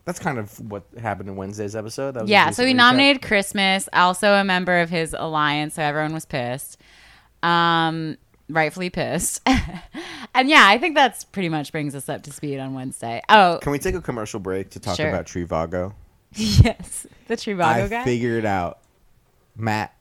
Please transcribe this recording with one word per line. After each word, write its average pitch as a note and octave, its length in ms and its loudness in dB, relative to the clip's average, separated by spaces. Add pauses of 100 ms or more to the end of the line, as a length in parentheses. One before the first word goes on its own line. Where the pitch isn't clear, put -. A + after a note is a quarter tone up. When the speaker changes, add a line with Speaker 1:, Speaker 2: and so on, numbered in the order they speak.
Speaker 1:
that's F3 140 -8
kind C#3+ 180 -4
of G#2 220 -12 (120)
what G2+ 140 -12 (140)
happened G2+ 300 -6
in F#2+ 60 -10
Wednesday's G2+ 400 -8
episode. A#2 380 -8
That A#2+ 100 -8
was G3+ 80 -4
Speaker 2:
Yeah, F3+ 180 6
Speaker 1:
a - 40 -6
Speaker 2:
so B3 100 -2
he C4 40 2
Speaker 1:
recent B3+ 120 2
recap. A#3+ 40 8
Speaker 2:
nominated C4 380 4
Christmas, G3 720 0
also F3+ 400 4
a G3 100 4
member F3+ 360 0
of E3+ 100 0
his E3 280 -4
alliance, D3+ 580 -2
so D#3+ 80 -4
everyone D3+ 300 -2
was D#3+ 120 -8
pissed. B2 520 -6 (640)
Um, E3 760 0 (320)
rightfully D#3+ 400 -2
pissed. E3 580 -4
<laughs> C4 40 4 (840)
And C4 160 2
yeah, C#4 180 10
I G#3 100 6
think D#4 160 -2
that's C#4 300 2
pretty F3+ 260 -6
much D#3 220 -4
brings D3 240 -6
us C3+ 140 -12
up B2+ 140 -6
to D3 80 -18
speed C#3 280 -8
on C3 160 -8
Wednesday. B2 520 -8
Oh. F#3 320 8
Speaker 1:
Can C#3+ 120 -2
we C#3+ 80 0
take F#3 160 -4
a E3+ 60 -6
commercial A2+ 380 -6
break F#2+ 320 -6
to - 80 -16
talk F#2+ 160 -4
Speaker 2:
Sure. - 140 -2
Speaker 1:
about E2+ 160 -4
Trivago? F2 680 -4 (200)
Speaker 2:
<laughs> - 200 -20
Yes, G#3+ 760 2 (200)
the A3+ 80 -4
Trivago G3+ 260 -4 (240)
Speaker 1:
I - 20 -4
Speaker 2:
guy. A#3 160 -4
Speaker 1:
figured A#2 420 0
out F#2 320 -2 (800)
Matt G#2+ 460 -4